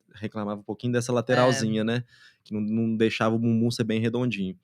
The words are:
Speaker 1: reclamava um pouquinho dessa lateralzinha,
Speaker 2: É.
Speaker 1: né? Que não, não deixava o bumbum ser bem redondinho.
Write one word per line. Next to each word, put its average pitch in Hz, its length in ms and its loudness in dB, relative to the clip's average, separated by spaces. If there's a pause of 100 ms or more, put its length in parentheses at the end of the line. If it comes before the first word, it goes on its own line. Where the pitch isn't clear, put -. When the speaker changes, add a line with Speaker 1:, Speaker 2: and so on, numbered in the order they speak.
(140)
Speaker 1:
reclamava 104 460 -6
um 101 40 -20
pouquinho 120 280 -6
dessa 120 220 -2
lateralzinha, 120 680 2
Speaker 2:
É. 107 40 0
Speaker 1:
né? 117 200 -2 (400)
Que - 80 -12
não, 107 80 -4
não 113 360 0
deixava 113 380 2
o 117 40 0
bumbum 117 320 2
ser 117 140 -2
bem 110 160 0
redondinho. 113 640 -2